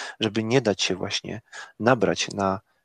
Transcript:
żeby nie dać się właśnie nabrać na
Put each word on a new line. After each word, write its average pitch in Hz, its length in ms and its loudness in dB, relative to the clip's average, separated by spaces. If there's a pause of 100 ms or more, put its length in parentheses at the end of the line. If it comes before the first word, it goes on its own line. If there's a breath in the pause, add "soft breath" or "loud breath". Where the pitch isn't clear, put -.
(200 loud breath)
żeby 110 240 0
nie 120 160 4
dać 107 220 2
się 92 140 0
właśnie 98 440 -6 (400 loud breath)
nabrać 107 480 2
na 98 320 -2 (240)